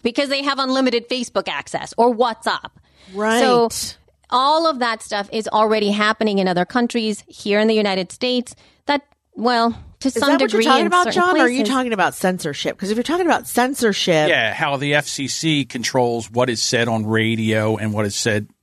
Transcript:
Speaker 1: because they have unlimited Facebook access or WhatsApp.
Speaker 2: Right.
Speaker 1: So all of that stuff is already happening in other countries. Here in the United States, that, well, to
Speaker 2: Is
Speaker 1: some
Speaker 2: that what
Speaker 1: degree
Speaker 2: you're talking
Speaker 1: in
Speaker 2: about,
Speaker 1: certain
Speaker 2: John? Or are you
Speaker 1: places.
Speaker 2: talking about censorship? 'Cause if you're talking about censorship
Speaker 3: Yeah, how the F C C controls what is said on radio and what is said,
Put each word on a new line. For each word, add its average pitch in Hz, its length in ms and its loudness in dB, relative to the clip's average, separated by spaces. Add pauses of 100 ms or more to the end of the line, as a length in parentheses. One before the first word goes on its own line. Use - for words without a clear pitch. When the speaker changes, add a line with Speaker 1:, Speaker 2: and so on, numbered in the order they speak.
Speaker 1:
because 254 260 -2
they 277 140 -2
have 277 160 -2
unlimited 254 500 0
Facebook 233 400 -4
access - 480 -8
or 240 160 4
WhatsApp. 220 560 -2 (420)
Speaker 2:
Right. 214 280 0
Speaker 1:
So 240 300 4 (600)
all 302 380 2
of 285 120 -2
that 233 220 -4
stuff 202 320 -6
is 220 140 -6
already 214 440 2
happening 208 460 0
in 190 100 2
other 180 160 0
countries. 233 640 -2
Here 208 320 -2
in 220 80 4
the 220 80 2
United 190 360 -2
States, 247 440 -4 (300)
that, 285 160 0 (320)
well, 233 440 0 (240)
to 269 80 0
Speaker 2:
Is - 40 -2
Speaker 1:
some 277 200 2
Speaker 2:
that 269 80 2
what 247 100 2
Speaker 1:
degree 220 120 2
Speaker 2:
you're 247 80 4
talking 262 100 6
Speaker 1:
in - 60 0
Speaker 2:
about, 349 180 2
Speaker 1:
certain - 160 2
Speaker 2:
John? 359 160 4
Or - 80 4
are 240 40 2
you 254 120 0
Speaker 1:
places. 220 120 0
Speaker 2:
talking 254 200 -2
about 170 200 0
censorship? 175 640 -4
'Cause 196 140 -6
if 220 60 0
you're 240 60 0
talking 349 220 0
about 277 220 2
censorship 208 840 0
Speaker 3:
Yeah, 117 240 2
how 147 240 -2
the 143 160 0
F 143 140 0
C 135 200 -6
C 147 380 -2
controls 117 640 -2
what 123 220 0
is 110 100 -4
said 117 260 0
on 110 200 -2
radio 110 680 0
and 107 160 -4
what 107 120 -2
is 101 100 -4
said, 107 320 -2 (160)